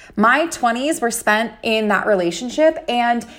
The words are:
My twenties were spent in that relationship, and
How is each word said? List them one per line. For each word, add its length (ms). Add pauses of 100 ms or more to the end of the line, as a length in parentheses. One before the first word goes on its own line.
(160)
My 300
twenties 560
were 80
spent 420 (100)
in 260
that 180
relationship, 840
and 360 (140)